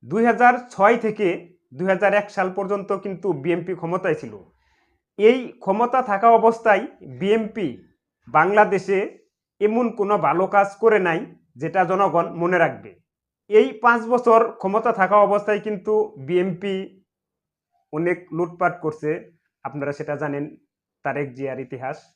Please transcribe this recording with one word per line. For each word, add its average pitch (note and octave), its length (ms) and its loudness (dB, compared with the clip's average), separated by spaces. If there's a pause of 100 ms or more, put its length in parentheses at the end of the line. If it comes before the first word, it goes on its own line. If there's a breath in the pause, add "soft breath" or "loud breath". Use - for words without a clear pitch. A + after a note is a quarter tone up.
দুই E3 200 -2
হাজার B3 300 4 (160)
ছয় G#3+ 340 4
থেকে G#3 240 -2 (440)
দুই C#3+ 200 -8
হাজার G3 220 2
এক G3+ 160 0
সাল F#3 260 -2
পর্যন্ত G3 340 -6 (140)
কিন্তু G3 240 -8 (140)
বিএনপি F3 380 -4
ক্ষমতায় E3+ 400 -4
ছিল। A2 140 -14 (840)
এই A3+ 200 4 (220)
ক্ষমতা A#3+ 420 0
থাকা G#3 260 2 (100)
অবস্থায় A3 440 2 (360)
বিএনপি G3+ 500 -2 (600)
বাংলাদেশে F#3+ 720 2 (600)
এমন A3+ 260 0 (120)
কোনো G3+ 200 0
ভালো D#3+ 280 0
কাজ G3 220 2 (140)
করে A3 180 6
নাই E3+ 200 0 (360)
যেটা D#3 280 -4
জনগণ E3+ 420 0 (160)
মনে F3 160 0
রাখবে। B2+ 320 -2 (600)
এই A3 180 6 (140)
পাঁচ A#3+ 180 4 (120)
বছর A#3 280 4 (180)
ক্ষমতা G#3+ 340 -2
থাকা F#3+ 240 2 (100)
অবস্থায় G3+ 400 0
কিন্তু G#3+ 260 -4 (340)
বিএনপি F3+ 480 -2 (1160)
অনেক E3+ 260 -2 (180)
লুটপাট F3 440 -2
করছে, D3+ 300 -6 (540)
আপনারা C#3+ 280 -8
সেটা D3 240 -8
জানেন, C#3+ 280 -6 (600)
তারেক C#3+ 300 -4
জিয়ার C3 320 -10
ইতিহাস। C3 300 -12 (200)